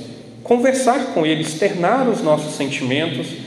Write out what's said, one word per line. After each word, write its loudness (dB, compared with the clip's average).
conversar 2
com 2
Ele, 2
externar 0
os 0
nossos 0
sentimentos -2